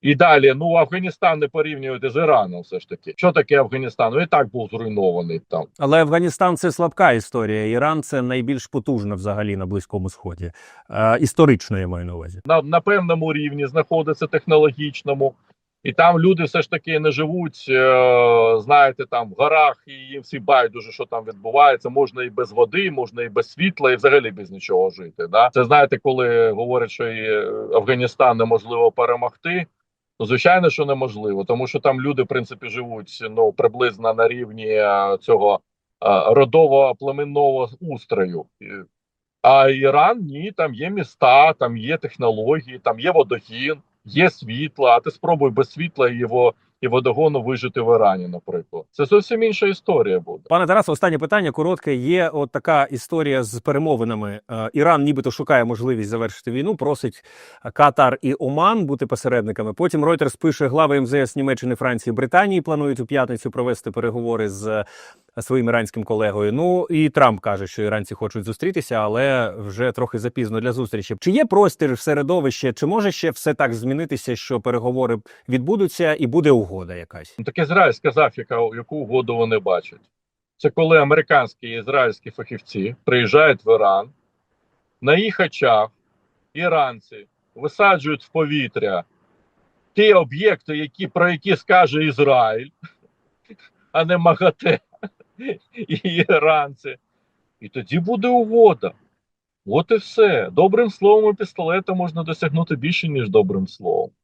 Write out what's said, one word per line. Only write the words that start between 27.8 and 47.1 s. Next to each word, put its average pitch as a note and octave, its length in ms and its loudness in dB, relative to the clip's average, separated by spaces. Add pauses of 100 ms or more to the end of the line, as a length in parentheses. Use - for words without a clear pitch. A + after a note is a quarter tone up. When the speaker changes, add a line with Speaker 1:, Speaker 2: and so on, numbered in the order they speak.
Speaker 1:
неможливо A2+ 540 2
перемогти, B2 760 -4 (540)
ну, A2+ 60 -4
звичайно, E3+ 440 4
що D3+ 140 -2
неможливо, G#2+ 600 -4
тому A#2+ 220 -2
що C3+ 140 -6
там C3 200 0
люди, C3+ 220 -2
в G#2 40 0
принципі, B2+ 420 -8
живуть, A2+ 500 -12 (120)
ну, A2 220 2
приблизно A2+ 600 0
на A2+ 140 2
рівні, A2+ 380 -6
е, G2+ 540 0
цього, G2+ 400 2 (400)
е, G#2+ 80 -2
родово-племенного C#3 1600 2 (120)
устрою. G2+ 640 -6 (160)
І, G2+ 60 -20 (760)
а C3+ 260 6
Іран, C#3 520 2
ні, D#3+ 360 -10
там D3+ 180 -4
є D3+ 160 -8
міста, C#3 600 4
там A#2+ 240 -4
є B2+ 200 -6
технології, B2 840 -4
там A2+ 220 -4
є D#3+ 100 -2
водогін, C3+ 680 -2 (280)
є D3+ 260 2
світло, C3 560 -4
а A#2+ 140 6
ти D3+ 100 -8
спробуй D#3+ 400 0
без A#2+ 200 -2
світла D3 380 -2
і A#2+ 80 -4
його, A#2+ 380 0 (260)
і B2+ 80 -4
водогону B2+ 540 0